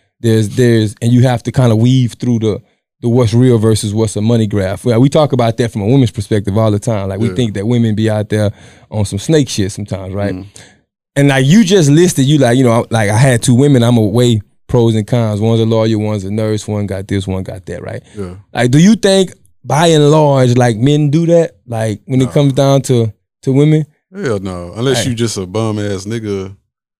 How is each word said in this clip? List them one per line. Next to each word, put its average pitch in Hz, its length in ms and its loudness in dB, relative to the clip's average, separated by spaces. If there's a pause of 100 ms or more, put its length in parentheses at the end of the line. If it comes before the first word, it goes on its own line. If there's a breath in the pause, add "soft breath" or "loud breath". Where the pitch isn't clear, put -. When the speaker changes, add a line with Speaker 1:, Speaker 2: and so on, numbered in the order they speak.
(200 soft breath)
Speaker 1:
there's, 110 360 0
there's, 117 460 2
and 117 100 0
you 120 100 4
have 123 220 0
to 120 80 -6
kinda 117 240 2
weave 123 380 0
through 120 260 -4
the, 107 220 -4 (380)
the 117 80 -4
what's 117 260 2
real 120 240 4
versus 107 360 0
what's 110 220 -2
a 104 60 -4
money 113 240 0
grab. 101 380 -4
We, 120 140 0
we 135 100 4
talk 151 240 0
about 117 260 0
that 120 120 -2
from 107 120 -6
a 98 40 -4
woman's 127 240 2
perspective 101 460 -4
all 110 140 2
the 101 80 0
time. 101 300 -4
Like, 98 120 -6
we 117 80 -2
Speaker 2:
Yeah. 185 60 -6
Speaker 1:
think 117 200 -4
that 101 120 -8
women 117 280 0
be 107 160 -2
out 107 200 -4
there 107 200 0 (400 loud breath)
on 104 140 -4
some 98 140 -8
snake 151 300 0
shit 98 240 -4
sometimes, 98 420 -10
right? 101 200 -4
Speaker 2:
Mm. 95 120 -14 (680 loud breath)
Speaker 1:
And, 143 120 4
like, 135 180 2
you 202 180 6
just 170 260 2
listed, 156 360 2
you, 147 120 2
like, 123 200 2
you 135 60 2
know, 117 260 2
like, 110 200 0
I 104 60 0
had 123 260 2
two 123 120 2
women, 135 280 4
I'm 120 140 2
a 113 60 2
weigh 110 380 2 (260)
pros 117 280 2
and 107 120 -2
cons. 110 340 -2
One's 113 200 0
a 113 60 0
lawyer, 113 320 0
one's 107 260 -4
a 95 60 -8
nurse, 107 360 -4
one 104 200 -4
got 95 220 -10
this, 98 180 -4
one 95 160 -6
got 92 240 -14
that, 87 160 -12
right? - 200 -14 (120)
Speaker 2:
Yeah. 95 220 -12 (160)
Speaker 1:
Like, 123 180 0
do 139 80 4
you 196 180 6
think, 190 360 0 (320)
by 143 240 0
and 151 220 4
large, 139 460 2
like, 123 200 2
men 147 340 0
do 160 160 0
that? 165 300 2 (100)
Like, 113 400 -6
when 131 160 -2
it 127 40 2
Speaker 2:
No. - 40 -6
Speaker 1:
comes 143 240 2
down 139 280 2
to, 117 300 0 (300)
to 135 100 -2
women? 151 320 2 (300)
Speaker 2:
Hell 143 240 -4
no. 90 360 -10
Unless 120 300 -2
Speaker 1:
Hey. 127 60 -2
Speaker 2:
you 117 60 -4
just 113 200 -4
a 95 100 -8
bum 107 320 -4
ass 101 260 -6
nigga. 101 520 -8 (440)